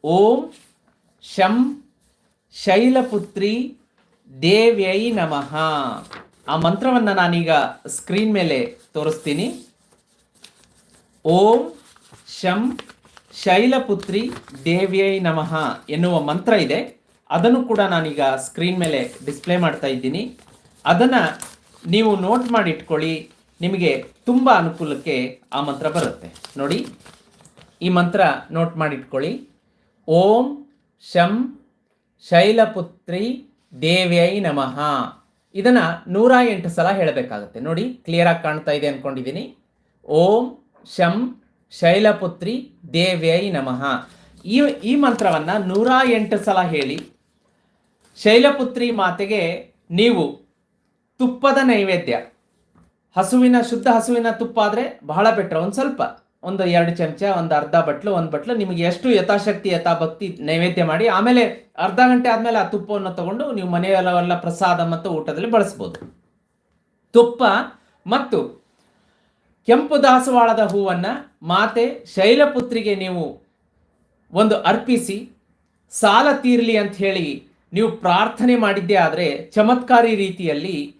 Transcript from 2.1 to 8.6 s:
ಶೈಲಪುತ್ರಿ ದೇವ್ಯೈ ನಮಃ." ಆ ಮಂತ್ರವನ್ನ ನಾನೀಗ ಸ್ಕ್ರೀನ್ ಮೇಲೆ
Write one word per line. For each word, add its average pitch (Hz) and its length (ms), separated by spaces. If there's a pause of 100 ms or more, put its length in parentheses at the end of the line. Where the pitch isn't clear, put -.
ಶೈಲಪುತ್ರಿ 226 1120 (640)
ದೇವ್ಯೈ 208 720
ನಮಃ." 156 440 (920)
ಆ 151 100
ಮಂತ್ರವನ್ನ 202 560
ನಾನೀಗ 170 380 (360)
ಸ್ಕ್ರೀನ್ 214 460
ಮೇಲೆ 147 440 (160)